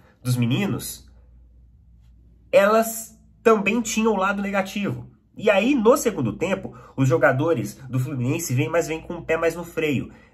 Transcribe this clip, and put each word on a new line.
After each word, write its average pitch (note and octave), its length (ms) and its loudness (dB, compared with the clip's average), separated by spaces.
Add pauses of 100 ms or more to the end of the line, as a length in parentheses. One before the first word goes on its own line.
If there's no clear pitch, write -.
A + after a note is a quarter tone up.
(240)
dos B2 120 0
meninos, C3 720 -2 (1400)
elas A3 640 2 (280)
também A3 380 4
tinham A3 320 0
o G3 40 -2
lado G3+ 240 -2
negativo. G3 680 -4 (300)
E G#3 140 0
aí, A3 240 4
no A#3 220 6
segundo D3 360 -2
tempo, F3+ 420 -4 (200)
os C3+ 120 2
jogadores D3 680 2 (120)
do B2+ 120 -2
Fluminense C3+ 560 -4
vêm, D3+ 140 0
mas E3 180 0
vêm D#3+ 140 -6
com F3 160 -12
o D#3+ 40 -12
pé D#3+ 160 -2
mais E3 180 0
no F3 80 -8
freio. D#3 480 -4 (220)